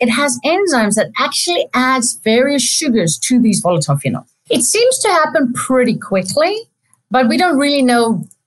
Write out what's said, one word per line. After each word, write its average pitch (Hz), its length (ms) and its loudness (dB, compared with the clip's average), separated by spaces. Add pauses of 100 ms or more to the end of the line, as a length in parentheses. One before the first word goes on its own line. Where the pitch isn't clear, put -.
It 233 100 0
has 254 340 -2
enzymes 285 500 0
that 220 260 -2
actually - 540 -2
adds 254 500 0
various 254 400 2
sugars 220 540 0
to 247 220 0
these 208 200 2
volatile 160 340 0
phenols. - 360 -4 (200)
It - 120 0
seems 480 360 2
to 440 120 0
happen 311 420 0
pretty 247 440 0
quickly, 285 600 -2 (560)
but 247 160 2
we 320 80 0
don't 349 200 2
really 285 260 2
know 233 440 2 (200)